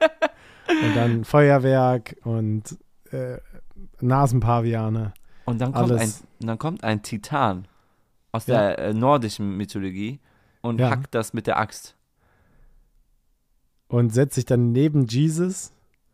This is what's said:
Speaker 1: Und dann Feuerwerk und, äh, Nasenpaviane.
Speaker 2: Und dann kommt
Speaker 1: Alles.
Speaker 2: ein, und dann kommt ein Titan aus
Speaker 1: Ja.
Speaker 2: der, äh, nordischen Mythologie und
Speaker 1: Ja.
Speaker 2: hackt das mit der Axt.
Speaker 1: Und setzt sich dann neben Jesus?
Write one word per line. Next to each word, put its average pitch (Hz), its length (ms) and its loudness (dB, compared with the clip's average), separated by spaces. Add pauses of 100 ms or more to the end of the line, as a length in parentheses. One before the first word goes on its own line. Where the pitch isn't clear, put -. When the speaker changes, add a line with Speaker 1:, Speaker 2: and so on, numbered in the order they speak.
(800)
Speaker 1:
Und 302 140 2
dann 117 300 2
Feuerwerk 131 1000 4
und, 110 540 -4 (340)
äh, 127 260 -8 (600)
Nasenpaviane. 117 1120 0 (320)
Speaker 2:
Und 117 160 -2
dann 127 120 -2
kommt 120 180 2
Speaker 1:
Alles. 113 300 -2
Speaker 2:
ein, - 60 -20 (140)
und 110 60 -6
dann 113 100 -4
kommt 165 260 -6
ein 107 200 -2
Titan 107 640 -2 (640)
aus 113 160 -6
Speaker 1:
Ja. 110 220 4
Speaker 2:
der, - 100 -4
äh, 101 140 -2
nordischen 110 640 0
Mythologie 101 640 -6 (420)
und 117 180 -4
Speaker 1:
Ja. 127 100 2
Speaker 2:
hackt 123 240 -4
das 113 200 -4
mit 113 140 -6
der 104 120 0
Axt. - 360 -8 (1900)
Speaker 1:
Und 120 260 2
setzt 135 220 2
sich 123 100 0
dann 120 260 2
neben 143 340 2
Jesus? 156 640 -2 (420)